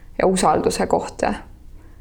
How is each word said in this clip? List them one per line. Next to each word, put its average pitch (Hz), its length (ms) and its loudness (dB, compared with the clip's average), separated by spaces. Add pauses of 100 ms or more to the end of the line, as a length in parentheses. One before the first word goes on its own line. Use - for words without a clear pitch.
(180)
ja - 100 2
usalduse 185 600 2
koht - 320 -2
ja, - 100 2 (680)